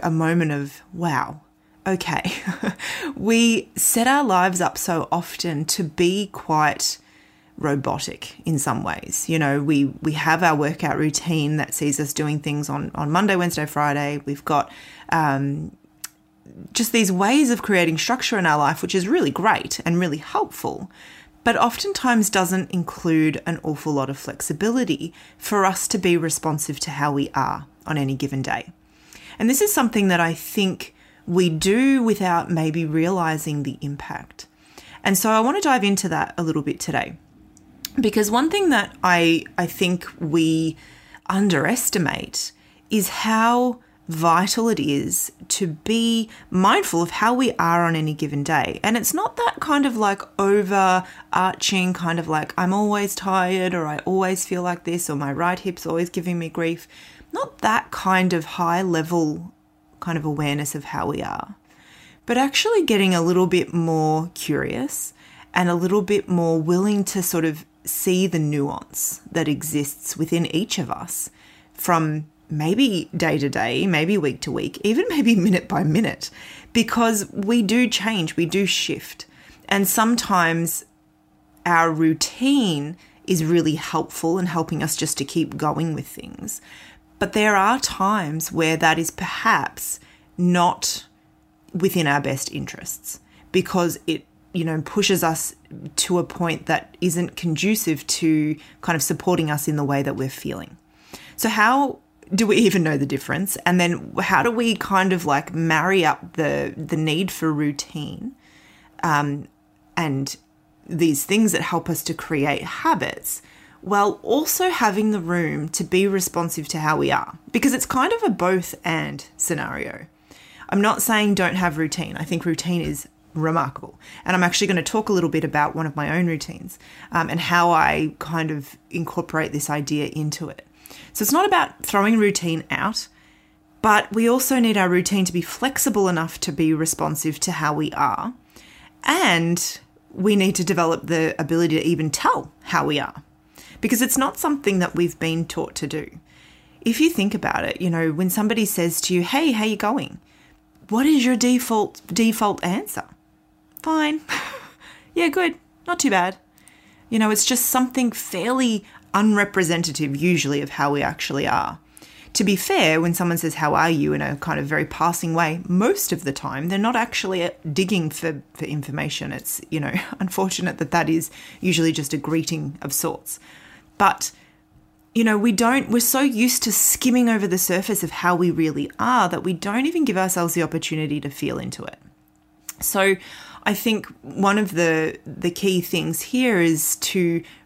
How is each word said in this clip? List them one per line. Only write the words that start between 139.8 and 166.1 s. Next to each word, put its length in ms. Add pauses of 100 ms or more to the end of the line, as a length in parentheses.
we 240
need 200
to 100
develop 420
the 320
ability 380
to 80
even 240
tell 440 (100)
how 240
we 120
are, 240 (600)
because 180
it's 160
not 220
something 400
that 160
we've 240
been 260
taught 300
to 120
do. 220 (720)
If 200
you 100
think 240
about 300
it, 180
you 80
know, 200
when 200
somebody 340
says 380
to 120
you, 80
"Hey, 300
how 140
you 100
going?" 420 (680)
What 160
is 180
your 140
default, 720
default 580
answer? 400 (800)
"Fine." 400 (460)
<laughs> 460
"Yeah, 140
good. 280 (300)
Not 140
too 100
bad." 280 (720)
You 80
know, 120
it's 140
just 220
something 460
fairly 720 (300)
unrepresentative 1040
usually 440
of 100
how 220
we 100
actually 440
are. 320 (560)
To 100
be 120
fair, 440
when 140
someone 240
says, 160
"How 200
are 160
you?" 220
in 80
a 160
kind 240
of 60
very 180
passing 500
way, 320
most 460